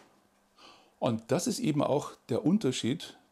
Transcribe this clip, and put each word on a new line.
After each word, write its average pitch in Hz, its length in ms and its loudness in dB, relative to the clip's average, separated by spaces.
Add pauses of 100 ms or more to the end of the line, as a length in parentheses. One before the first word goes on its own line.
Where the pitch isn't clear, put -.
(1000)
Und 113 280 0
das 165 200 0
ist 220 120 -2
eben 147 220 0
auch 135 300 0 (180)
der 113 160 0
Unterschied 147 720 0 (140)